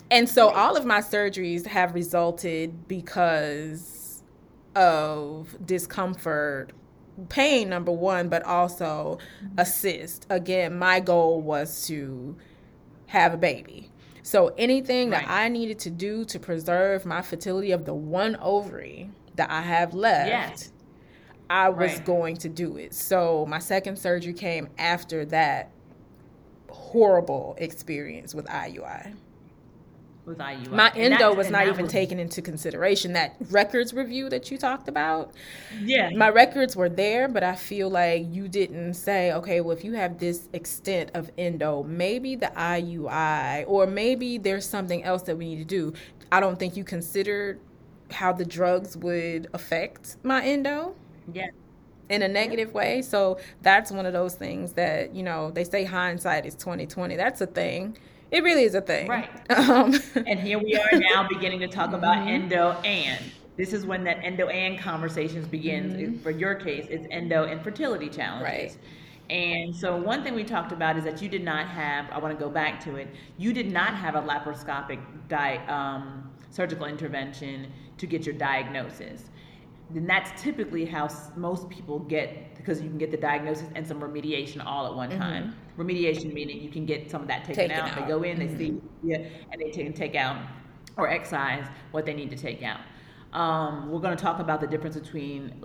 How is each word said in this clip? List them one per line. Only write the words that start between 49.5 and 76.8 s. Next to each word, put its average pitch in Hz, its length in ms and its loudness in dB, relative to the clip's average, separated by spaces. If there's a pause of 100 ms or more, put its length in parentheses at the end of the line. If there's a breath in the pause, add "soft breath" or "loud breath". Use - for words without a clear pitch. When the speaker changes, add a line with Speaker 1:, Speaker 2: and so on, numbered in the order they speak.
Speaker 1:
affect - 680 -6
my 262 200 2
endo. 285 520 0 (380)
Speaker 2:
Yeah. 185 140 -6 (600)
Speaker 1:
In 208 120 2
a 196 60 4
Speaker 2:
Yeah. 190 60 0
Speaker 1:
negative 220 400 0
way. 233 280 2
So 196 380 2 (240 loud breath)
that's 202 280 6
one 190 140 -2
of 180 80 -2
those 180 220 0
things 180 380 -8
that, 165 420 0
you 185 80 -6
know, 160 260 -4
they 175 140 -2
say 190 220 -2
hindsight 180 600 -2
is 160 100 -12
twenty 175 300 -6
twenty. 180 300 -6
That's 196 260 0
a 185 60 -2
thing. 185 500 -4 (320 loud breath)
It 330 140 2
really 320 200 6
is 208 120 4
a 196 60 2
thing. 160 260 0
Speaker 2:
Right. 233 200 -2 (120)
Speaker 1:
<laughs> - 100 -4
Um, 254 440 8 (340)
Speaker 2:
And 208 120 2
here 202 200 0
we 214 160 2
are 214 240 6
now 190 280 6
beginning 185 340 -2
to 180 60 -2
talk 175 260 -2
about 175 240 4
Speaker 1:
Mm-hmm. 196 100 -2
Speaker 2:
endo 180 440 4 (120)
and. 156 400 0 (340)
This 185 160 -4
is 196 140 -2
when 185 160 -2
that 170 200 0
endo 180 260 0
and 185 280 -2
conversations 160 720 -4
begins. 156 460 -4
Speaker 1:
Mm-hmm. - 220 -4
Speaker 2:
It, 233 60 -10
for 160 80 -4
your 175 240 0
case, 151 380 -6
it's 160 180 -6
endo 165 360 0
and 160 180 -6
fertility 208 460 -4
challenges. 117 340 -6
Speaker 1:
Right. - 340 -6 (540 loud breath)
Speaker 2:
And 170 440 -2
so 180 220 -2
one 220 260 -2
thing 254 120 -4
we 220 80 -2
talked 202 280 -4
about 165 260 0
is 156 80 -2
that 156 180 -6
you 202 60 -4
did 180 140 -4
not 156 260 -2
have, 147 420 -4
I - 80 -6
wanna 156 160 -4
go 147 160 -4
back 151 340 -2
to 139 120 -8
it, 135 100 -10 (320 loud breath)
you 208 140 0
did 214 180 -2
not 190 240 0
have 180 180 -4
a 151 80 0
laparoscopic 143 800 -4 (280)
di-, 143 300 0 (100)
um, 135 640 -6 (220 loud breath)
surgical 165 340 -4